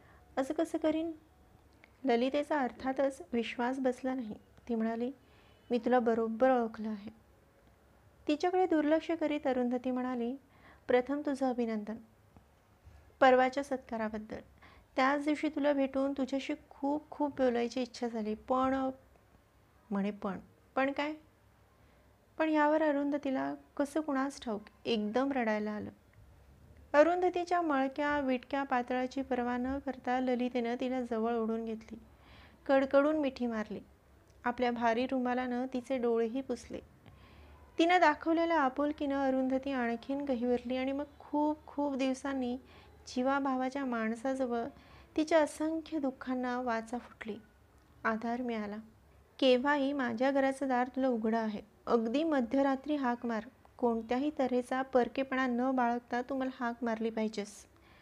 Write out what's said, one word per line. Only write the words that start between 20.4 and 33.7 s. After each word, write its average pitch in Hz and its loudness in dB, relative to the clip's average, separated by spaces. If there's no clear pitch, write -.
पण 269 2
काय?" 294 -2
पण 320 2
यावर 302 4
अरुंधतीला 285 0
कसं 285 0
कुणास 277 -2
ठाऊक 220 -6
एकदम 226 0
रडायला 214 0
आलं. 208 -8
अरुंधतीच्या 349 4
मळक्या 294 0
विटक्या 262 -2
पातळाची 254 -2
पर्वा 247 -2
न 262 -4
करता 254 -4
ललितेनं 247 -2
तिला 254 -2
जवळ 233 -2
ओढून 226 -2
घेतली, 220 -10
कडकडून 277 4
मिठी 262 -2
मारली. 214 -6